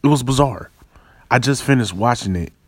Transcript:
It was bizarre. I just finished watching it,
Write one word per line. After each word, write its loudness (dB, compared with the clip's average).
It 2
was 4
bizarre. -2
I 4
just -2
finished 2
watching -2
it, -6